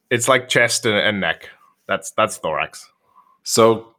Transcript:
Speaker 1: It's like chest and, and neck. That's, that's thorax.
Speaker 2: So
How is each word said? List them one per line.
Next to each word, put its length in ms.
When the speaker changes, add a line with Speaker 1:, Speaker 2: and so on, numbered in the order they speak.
Speaker 1:
It's 180
like 220
chest 380
and, 100
and 220
neck. 300
That's, 300
that's 200
thorax. 520
Speaker 2:
So 560